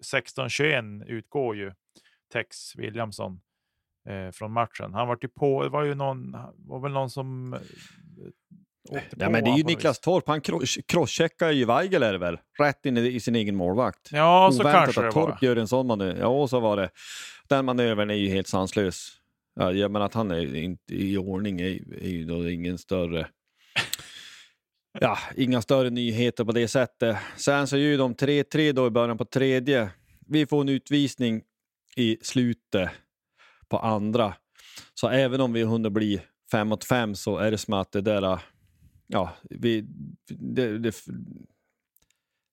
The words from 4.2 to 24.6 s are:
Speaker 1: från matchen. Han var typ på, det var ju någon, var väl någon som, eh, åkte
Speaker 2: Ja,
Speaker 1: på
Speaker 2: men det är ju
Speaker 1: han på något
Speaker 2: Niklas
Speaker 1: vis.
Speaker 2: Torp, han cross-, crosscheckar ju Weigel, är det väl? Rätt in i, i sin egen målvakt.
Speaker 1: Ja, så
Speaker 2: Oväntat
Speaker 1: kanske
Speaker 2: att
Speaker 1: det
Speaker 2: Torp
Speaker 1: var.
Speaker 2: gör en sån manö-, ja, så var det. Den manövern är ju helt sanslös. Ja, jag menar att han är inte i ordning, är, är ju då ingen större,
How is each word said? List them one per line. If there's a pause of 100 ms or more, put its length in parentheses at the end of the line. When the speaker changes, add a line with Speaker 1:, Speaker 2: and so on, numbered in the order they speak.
Speaker 1:
från
matchen.
Han
var
typ
på,
det
var
ju
någon, (220)
var
väl
någon
som,
eh, (1300)
åkte
Speaker 2:
Ja,
Speaker 1:
på
Speaker 2:
men
det
är
ju
Speaker 1:
han
på
något
Speaker 2:
Niklas
Speaker 1:
vis.
Speaker 2:
Torp,
han
cross-,
crosscheckar
ju
Weigel,
är
det
väl? (200)
Rätt
in
i,
i
sin
egen
målvakt.
Speaker 1:
Ja,
så
Speaker 2:
Oväntat
Speaker 1:
kanske
Speaker 2:
att
Speaker 1:
det
Speaker 2:
Torp
Speaker 1:
var. (100)
Speaker 2:
gör
en
sån
manö-,
ja,
så
var
det. (580)
Den
manövern
är
ju
helt
sanslös. (420)
Ja,
jag
menar
att
han
är
inte
i
ordning,
är,
är
ju
då
ingen
större, (1700)